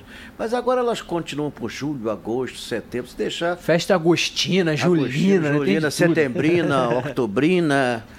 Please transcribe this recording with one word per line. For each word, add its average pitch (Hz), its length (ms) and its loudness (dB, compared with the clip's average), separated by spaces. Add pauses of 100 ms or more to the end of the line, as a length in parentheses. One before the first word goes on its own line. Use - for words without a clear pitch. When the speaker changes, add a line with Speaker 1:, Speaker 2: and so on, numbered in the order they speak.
(380)
Speaker 1:
Mas 226 160 -4
agora 247 280 0
elas 233 200 -2
continuam 151 480 -4
por 117 220 -8
julho, 127 400 -4
agosto, 110 480 -4
setembro, 120 500 -8
se - 80 -16
deixar 175 400 -2
Speaker 2:
Festa 170 380 2
agostina, 165 760 2
Speaker 1:
Agostina, 147 40 0
Speaker 2:
julina, 160 600 2
né? - 20 2
Tem 151 80 0
de 147 80 2
Speaker 1:
julina, 160 240 2
Speaker 2:
tudo. 147 100 0
Speaker 1:
setembrina, 147 1040 2
Speaker 2:
<laughs> 123 60 0
Speaker 1:
octobrina 131 1040 0 (140)